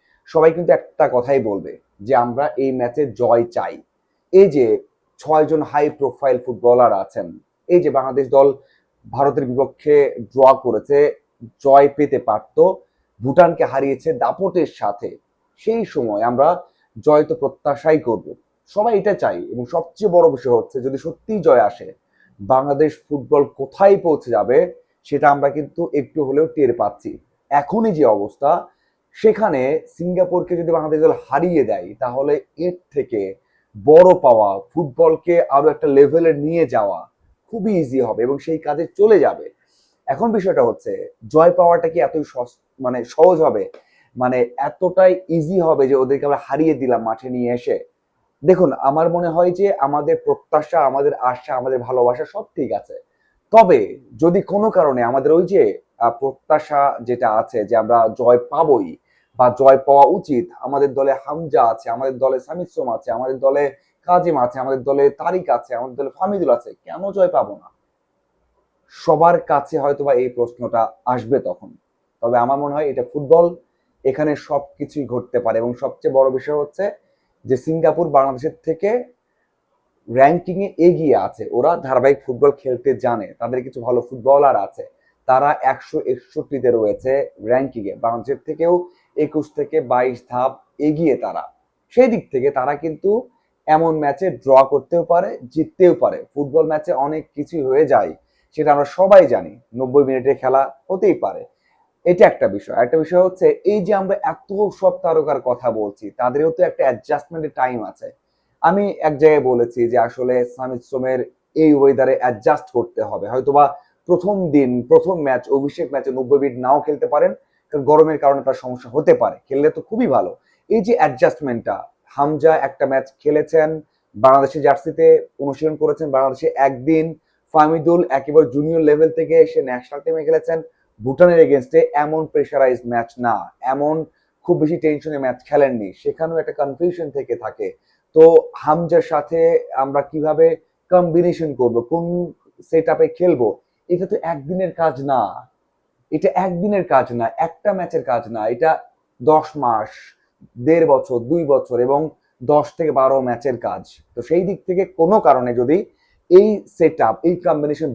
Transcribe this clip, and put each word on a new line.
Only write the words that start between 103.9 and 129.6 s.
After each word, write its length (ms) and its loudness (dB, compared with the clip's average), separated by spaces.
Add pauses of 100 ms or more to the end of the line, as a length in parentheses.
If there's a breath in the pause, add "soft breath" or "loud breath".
আমরা 300 -2
এত 260 -8 (300)
সব 220 2
তারকার 380 0 (100)
কথা 220 -4
বলছি, 340 -8 (120)
তাদেরও 340 0
তো 120 -2
একটা 200 -2
অ্যাডজাস্টমেন্টের 720 -4
টাইম 280 -4
আছে। 240 -16 (540)
আমি 220 0 (160)
এক 180 0
জায়গায় 340 4
বলেছি 300 -2 (100)
যে 60 0
আসলে 380 -2 (200)
সামিদ 340 -10
সোমের 300 -4 (360)
এই 180 4
ওয়েদারে 480 4
অ্যাডজাস্ট 500 -2
করতে 320 -4
হবে, 240 -8
হয়তোবা 380 2 (440 loud breath)
প্রথম 260 0 (200)
দিন, 160 2 (160)
প্রথম 340 2
ম্যাচ, 280 -2
অভিষেক 420 -4
ম্যাচে 200 -6
নব্বই 300 0
মিনিট 140 -2 (100)
নাও 160 2
খেলতে 260 -4
পারেন, 240 0 (380)
কারণ 140 -6
গরমের 400 4
কারণে 200 2
তার 200 -4
সমস্যা 260 -12
হতে 240 0
পারে, 240 0 (100)
খেললে 220 0
তো 120 -8
খুবই 260 -4
ভালো। 240 0 (380)
এই 120 2
যে 180 0
অ্যাডজাস্টমেন্টটা, 760 -2 (400)
হামজা 380 2 (140)
একটা 240 -4
ম্যাচ 160 -2 (120)
খেলেছেন, 500 0 (460)
বাংলাদেশের 460 2
জার্সিতে 460 2 (320)
অনুশীলন 360 -4
করেছেন, 360 -4
বাংলাদেশে 360 -2 (200)
একদিন, 380 0 (480)
ফামিদুল 560 2
একেবারে 440 2
জুনিয়র 360 0
লেভেল 280 4
থেকে 180 -2 (100)
এসে 160 -4